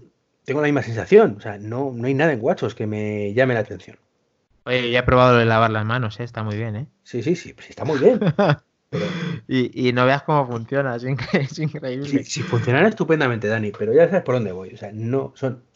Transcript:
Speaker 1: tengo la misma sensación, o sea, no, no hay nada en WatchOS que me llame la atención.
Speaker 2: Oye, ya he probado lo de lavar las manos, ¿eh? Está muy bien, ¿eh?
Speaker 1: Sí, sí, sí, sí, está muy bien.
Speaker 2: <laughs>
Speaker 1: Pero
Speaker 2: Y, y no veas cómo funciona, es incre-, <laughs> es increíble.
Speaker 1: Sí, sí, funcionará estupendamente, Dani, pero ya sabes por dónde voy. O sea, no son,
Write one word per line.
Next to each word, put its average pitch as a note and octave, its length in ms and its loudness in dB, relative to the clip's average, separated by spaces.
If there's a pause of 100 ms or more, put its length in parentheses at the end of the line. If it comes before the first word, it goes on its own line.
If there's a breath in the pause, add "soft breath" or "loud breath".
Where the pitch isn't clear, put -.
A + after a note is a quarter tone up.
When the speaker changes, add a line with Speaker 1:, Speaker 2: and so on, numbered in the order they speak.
(440)
Speaker 1:
tengo C#3 160 -4
la D3 60 0
misma C#3+ 160 0
sensación, A#2 560 4
o - 20 -20
sea, G#2 180 -10
no, A#2+ 360 -6
no A#2+ 120 -6
hay C3+ 80 0
nada D3+ 180 4
en A#2 100 -4
WatchOS C3 320 -2
que A2+ 120 -6
me G#2 480 -4
llame B2+ 200 2
la A2+ 60 0
atención. G2+ 360 -10 (680)
Speaker 2:
Oye, B2 260 -2
ya B2 100 2
he - 40 2
probado B2+ 300 6
lo A#2+ 40 6
de A#2 80 6
lavar A2+ 240 4
las G#2+ 140 -2
manos, A2+ 360 -4
¿eh? B2 40 -8
Está A2+ 180 -10
muy G#2+ 140 -4
bien, A2 200 -6
¿eh? C#3 100 -8 (160)
Speaker 1:
Sí, A#2 200 -8
sí, D#3 120 0
sí, - 240 -10
sí, - 120 -20
está - 140 -10
muy D3 140 0
bien. G3+ 220 6
Speaker 2:
<laughs> - 720 -2
Speaker 1:
Pero E3 140 -4 (440 loud breath)
Speaker 2:
Y, B2+ 400 0
y B2 40 2
no B2+ 120 2
veas C3+ 200 2
cómo D3 220 0
funciona, B2 500 -4
es A#2 80 -8
incre-, C3 360 -2
<laughs> C3+ 100 -4
es - 80 -12
increíble. C#3+ 500 -6
Speaker 1:
Sí, C#3 160 0
sí, - 180 -6
funcionará B2 460 2
estupendamente, D3+ 600 0
Dani, A2 240 -2
pero G#2+ 220 -2
ya E3 140 8
sabes F3+ 140 0
por B2+ 120 -2
dónde A2 180 -2
voy. F#2 220 -12
O - 20 -18
sea, - 160 -14
no B2 440 -4
son, B2+ 260 -8 (140)